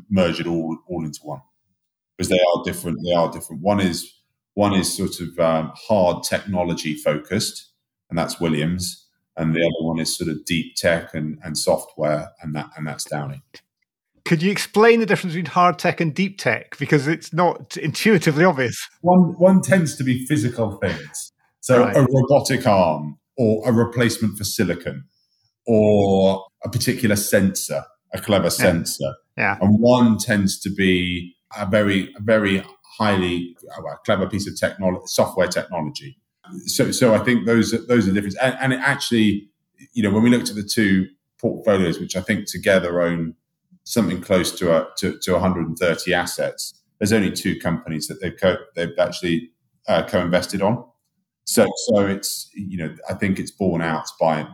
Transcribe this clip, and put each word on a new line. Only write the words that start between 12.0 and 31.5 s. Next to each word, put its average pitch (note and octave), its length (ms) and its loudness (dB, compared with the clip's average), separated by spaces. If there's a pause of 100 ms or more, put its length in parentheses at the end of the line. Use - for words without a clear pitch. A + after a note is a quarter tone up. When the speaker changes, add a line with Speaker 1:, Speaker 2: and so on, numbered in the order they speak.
Speaker 1:
and D2+ 120 -10
that, D2 220 -8
and D#2 100 -10
that's D2+ 180 -10
Downing. C#2 360 -8 (840)
Speaker 2:
Could E3 160 0
you G3+ 100 0
explain A3+ 480 4
the A3 60 0
difference F3+ 280 -2
between E3+ 160 -6
hard F3+ 280 4
tech F3 240 0
and D#3 120 0
deep G3 220 -2
tech? - 420 -4
Because C#3+ 300 2
it's D#3+ 240 -4
not D#3+ 460 -2
intuitively D#3+ 640 2
obvious. C3 440 2 (120)
Speaker 1:
One, F3 380 4
one F#3 240 6
tends F3 340 2
to C3 80 -6
be B2+ 220 0
physical A#2 500 -2
things. - 560 -6 (280)
So B2 200 4
Speaker 2:
Right. G#2+ 160 2
Speaker 1:
a C#3 60 6
robotic C3 640 2
arm D#2+ 520 2 (200)
or A2 280 2
a B2+ 60 4
replacement A2+ 640 0
for G2+ 80 -8
silicon E2+ 640 -4 (600)
or G2 800 4 (180)
a G2 60 -8
particular A2 480 0
sensor, F#2+ 680 0 (280)
a F2+ 80 -8
clever G2 240 0
Speaker 2:
Yeah. E2+ 60 2
Speaker 1:
sensor. D#2+ 640 -2 (240)
Speaker 2:
Yeah. G2 240 0
Speaker 1:
And G#2 180 4
one A#2+ 380 6
tends G2+ 420 0
to G2 100 -6
be F2+ 640 0 (220)